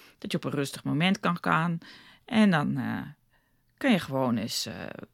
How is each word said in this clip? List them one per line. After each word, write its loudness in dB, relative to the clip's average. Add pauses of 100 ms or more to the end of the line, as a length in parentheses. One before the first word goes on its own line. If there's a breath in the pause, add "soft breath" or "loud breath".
(180 loud breath)
dat -10
je -2
op -4
een -4
rustig -4
moment 2
kan 0
gaan. 2 (480 loud breath)
En 4
dan, 2
eh, -4 (760)
kan 2
je 4
gewoon 0
eens, -4
eh, -10 (400)